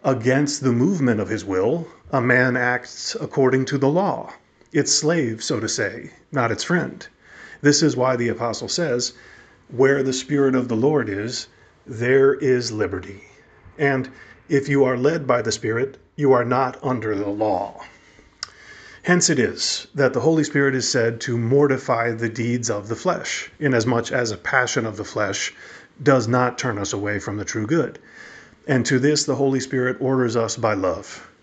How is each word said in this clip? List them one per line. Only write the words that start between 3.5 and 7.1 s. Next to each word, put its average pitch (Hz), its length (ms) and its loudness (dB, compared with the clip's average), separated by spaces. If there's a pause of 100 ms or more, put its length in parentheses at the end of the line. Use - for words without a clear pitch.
to 143 140 -4
the 135 100 4
law, 165 460 -2 (360)
its - 220 0
slave, 147 500 0
so 131 180 -2
to 107 80 -4
say, - 420 -6 (200)
not 123 220 0
its - 120 -6
friend. 160 440 -2 (540)